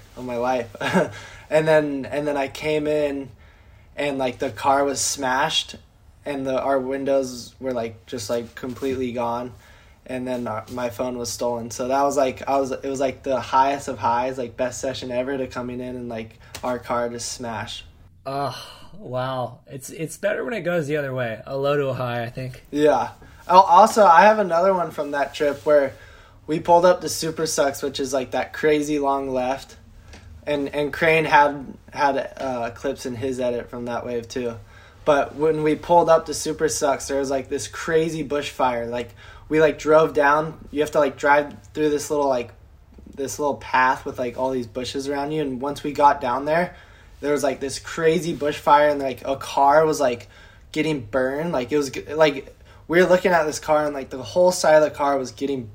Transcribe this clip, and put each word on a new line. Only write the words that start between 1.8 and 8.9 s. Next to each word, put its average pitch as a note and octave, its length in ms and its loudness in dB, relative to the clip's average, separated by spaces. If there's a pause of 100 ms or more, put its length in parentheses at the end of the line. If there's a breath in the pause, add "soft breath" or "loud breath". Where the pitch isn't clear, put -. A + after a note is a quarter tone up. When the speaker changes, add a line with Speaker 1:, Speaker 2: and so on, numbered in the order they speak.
Speaker 1:
and C#3+ 240 -4
then C#3+ 80 -2
I C3+ 120 -2
came D3+ 380 -2
in, C#3+ 440 -2 (640 soft breath)
and, C#3 220 -4
like, B2+ 200 -2
the C3+ 120 -4
car C#3 340 2
was C3+ 160 -2
smashed, C#3 760 -2 (500)
and C3+ 200 -6
the, C3 140 0
our C3+ 180 0
windows C3 800 -2
were, C3 120 -6
like, A2+ 320 -6
just, A#2 240 -10
like, A#2+ 260 -4
completely B2+ 580 -6